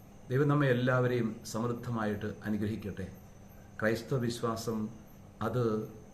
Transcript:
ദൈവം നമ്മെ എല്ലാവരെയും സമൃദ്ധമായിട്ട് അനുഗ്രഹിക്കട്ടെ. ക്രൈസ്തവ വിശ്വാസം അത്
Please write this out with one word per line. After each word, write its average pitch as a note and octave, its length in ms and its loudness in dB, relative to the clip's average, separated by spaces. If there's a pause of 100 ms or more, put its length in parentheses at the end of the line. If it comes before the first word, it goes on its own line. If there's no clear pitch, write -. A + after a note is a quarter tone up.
(300)
ദൈവം C#3 180 4
നമ്മെ C#3+ 200 6
എല്ലാവരെയും B2 800 4
സമൃദ്ധമായിട്ട് A2 880 0 (120)
അനുഗ്രഹിക്കട്ടെ. G2+ 600 -2 (760)
ക്രൈസ്തവ A#2 360 2
വിശ്വാസം A2+ 720 0 (520)
അത് A2+ 480 2 (240)